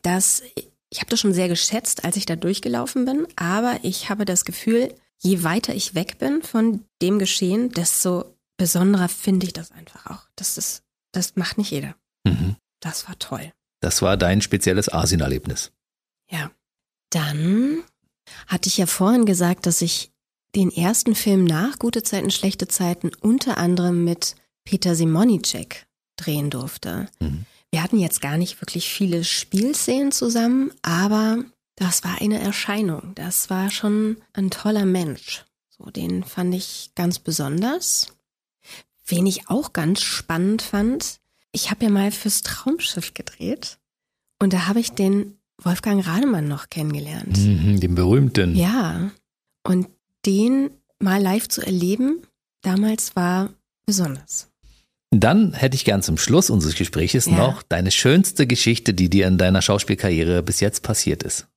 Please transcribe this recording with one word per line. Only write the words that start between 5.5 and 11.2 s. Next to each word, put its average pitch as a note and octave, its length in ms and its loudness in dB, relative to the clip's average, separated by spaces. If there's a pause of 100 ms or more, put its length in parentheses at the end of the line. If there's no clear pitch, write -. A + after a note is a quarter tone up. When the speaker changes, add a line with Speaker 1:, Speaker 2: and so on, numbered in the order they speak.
Speaker 1:
ich - 180 -6
weg F3 260 -4
bin D4 220 0
von A3 440 0 (160)
dem G3 180 2
Geschehen, G3 520 0
desto F3 600 -2 (240)
besonderer F3+ 520 2
finde F#3 380 0
ich E3+ 60 -10
das E3 180 -16
einfach - 360 -20
auch. - 160 -16 (120)
Das - 220 -6
ist, - 260 -6 (280)
das - 240 -4